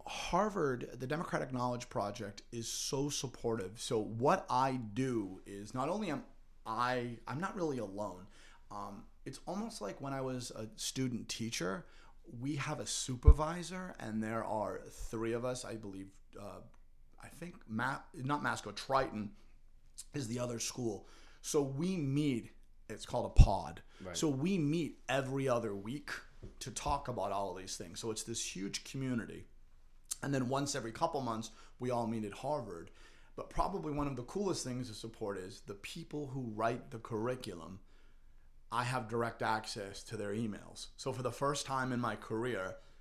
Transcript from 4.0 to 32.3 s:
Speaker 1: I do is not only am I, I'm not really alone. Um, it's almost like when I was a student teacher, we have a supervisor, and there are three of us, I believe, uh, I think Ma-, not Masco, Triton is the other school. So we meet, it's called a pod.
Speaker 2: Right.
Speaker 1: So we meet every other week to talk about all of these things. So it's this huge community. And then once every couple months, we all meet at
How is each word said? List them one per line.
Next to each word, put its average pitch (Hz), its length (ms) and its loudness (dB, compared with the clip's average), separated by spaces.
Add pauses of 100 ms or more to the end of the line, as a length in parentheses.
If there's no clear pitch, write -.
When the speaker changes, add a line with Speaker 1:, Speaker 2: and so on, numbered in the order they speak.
Speaker 1:
I 131 300 4 (140)
do 107 520 0
is 101 280 -8
not 131 160 0
only 202 200 0
am 139 140 -2 (420)
I, 120 640 2
I'm 123 120 -2
not 190 160 -2
really 156 220 2
alone. 98 480 -4 (460)
Um, 101 320 -8 (220)
it's 135 220 -10
almost 208 340 -4
like 190 200 -6
when 139 120 -4
I 135 80 -2
was 127 300 -2
a 110 240 -6
student 123 540 -2
teacher, 170 560 -2 (540)
we 143 160 0
have 139 240 -2
a 110 60 -4
supervisor, 156 1120 8
and 110 240 0
there 110 200 0
are 95 460 0
three 113 440 -2
of 120 120 0
us, 127 180 -2
I 107 120 -6
believe, 98 320 -8 (320)
uh, 95 220 -10 (640)
I 98 40 -14
think 175 280 -10 (120)
Ma-, 123 320 0 (160)
not 135 260 0
Masco, 113 300 0
Triton 107 600 2 (840)
is 135 120 -2
the 120 120 -2
other 120 200 -2
school. 110 480 -2 (340)
So 151 200 4
we 143 340 2
meet, 139 560 4 (380)
it's 107 160 -8
called 120 220 0
a - 160 12
pod. 92 380 2 (220)
Speaker 2:
Right. 90 140 -6
Speaker 1:
So 165 120 4
we 151 280 2
meet 156 500 2
every 135 400 2
other 113 280 4
week 107 340 -6 (520)
to - 100 -8
talk 143 380 0
about 101 240 0
all 98 180 0
of 90 60 -6
these 95 180 -8
things. 92 240 -10
So 113 120 -2
it's 107 120 -4
this - 320 -4
huge 185 300 -4
community. 120 580 -4 (800)
And 139 100 0
then 127 140 2
once 139 260 0
every 113 200 -4
couple 165 260 0
months, 113 320 -2 (280)
we 123 120 0
all 120 160 2
meet 110 160 0
at 101 80 -4